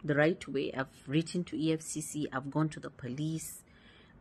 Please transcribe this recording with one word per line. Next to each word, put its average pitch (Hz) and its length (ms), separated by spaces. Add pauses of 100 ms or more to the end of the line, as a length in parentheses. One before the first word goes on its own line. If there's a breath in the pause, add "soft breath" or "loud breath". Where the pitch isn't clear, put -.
the 151 120
right 156 320
way. 139 280
I've 131 120 (180)
written 165 380
to - 140
E 160 160
F 156 80
C 156 200
C. 151 300
I've 135 180
gone 156 200
to 151 100
the - 100
police. 151 720 (600 soft breath)